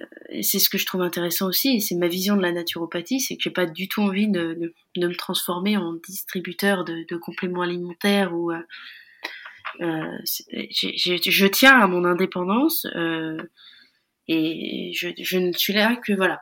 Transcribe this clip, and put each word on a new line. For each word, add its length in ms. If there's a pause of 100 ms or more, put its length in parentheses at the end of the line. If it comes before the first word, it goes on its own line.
(300)
et 140
c'est 160
ce 100
que 80
je 80
trouve 160
intéressant 460
aussi, 300
et 20
c'est 160
ma 140
vision 260
de 60
la 100
naturopathie, 680
c'est 160
que 60
j'ai 80
pas 140
du 220
tout 140
envie 260
de, 260
de, 200 (240)
de 100
me 80
transformer 600
en 160 (120)
distributeur 800
de, 240
de 80
compléments 460
alimentaires 720
ou, 180
euh, 60 (1200)
euh, 460
c'est, 460
j'ai, 260
j'ai, 260
je 240
tiens 320
à 80
mon 160
indépendance, 840 (100)
euh, 420 (920)
et 680
je, 140 (100)
je 200
ne 160
suis 200
là 220 (100)
que, 80
voilà, 280